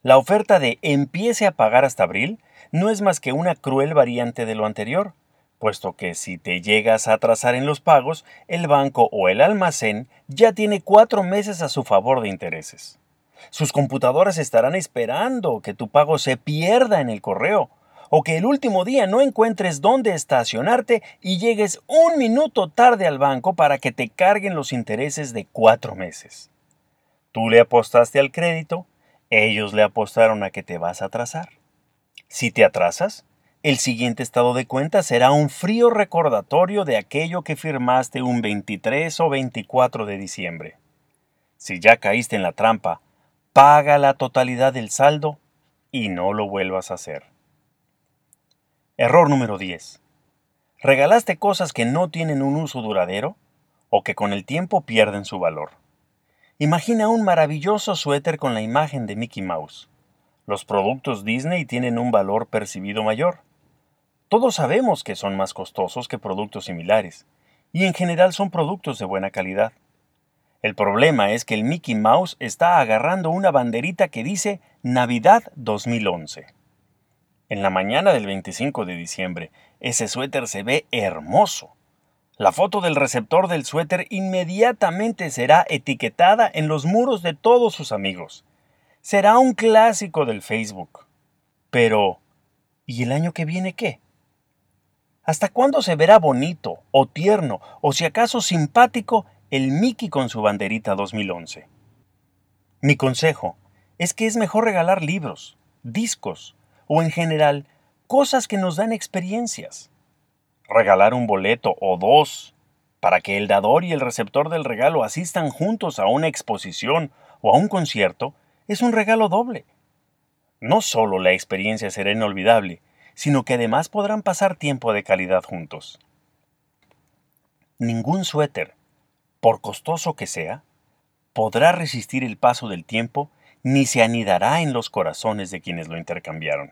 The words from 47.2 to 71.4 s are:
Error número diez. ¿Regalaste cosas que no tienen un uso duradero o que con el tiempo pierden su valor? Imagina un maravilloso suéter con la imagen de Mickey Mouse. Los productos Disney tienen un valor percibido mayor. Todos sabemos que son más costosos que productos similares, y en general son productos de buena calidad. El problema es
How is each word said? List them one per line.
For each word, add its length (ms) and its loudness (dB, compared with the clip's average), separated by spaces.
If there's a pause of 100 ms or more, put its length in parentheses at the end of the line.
Error 320 4
número 300 0
diez. 440 -12 (800)
¿Regalaste 580 4
cosas 360 -2
que 100 -2
no 260 0
tienen 340 -4
un 140 0
uso 260 -6
duradero 520 -4 (540)
o 140 0
que 100 -6
con 200 -4
el 120 -8
tiempo 360 -2
pierden 440 0
su 140 -10
valor? 320 -4 (880)
Imagina 480 0
un 160 2
maravilloso 720 0
suéter 420 -4
con 160 -4
la 80 -4
imagen 460 -2
de 80 -10
Mickey 260 -8
Mouse. 480 -10 (560)
Los 180 -6
productos 600 -2
Disney 420 -4
tienen 320 -4
un 140 -2
valor 340 0
percibido 560 -6
mayor. 380 -2 (880)
Todos 280 2
sabemos 480 0
que 120 -10
son 200 -6
más 200 -4
costosos 520 -8
que 120 -10
productos 460 -8
similares, 600 -2 (460)
y 140 0
en 100 -2
general 360 2
son 200 -6
productos 480 -6
de 60 -8
buena 260 -4
calidad. 420 -4 (880)
El 140 -4
problema 560 2
es 140 -4